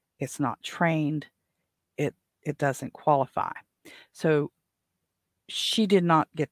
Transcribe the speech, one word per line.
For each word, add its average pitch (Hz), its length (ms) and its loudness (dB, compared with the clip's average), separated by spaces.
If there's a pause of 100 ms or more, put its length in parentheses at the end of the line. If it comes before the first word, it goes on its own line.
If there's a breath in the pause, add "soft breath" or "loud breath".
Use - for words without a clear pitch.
(200)
it's - 200 -8
not 127 240 -2
trained, 156 640 -2 (680)
it, 143 180 -2 (260)
it 143 160 -6
doesn't 135 360 -4
qualify." 135 580 0 (600 loud breath)
So 151 400 0 (960)
she - 360 -2
did 190 180 4
not 165 320 4
get 156 160 -2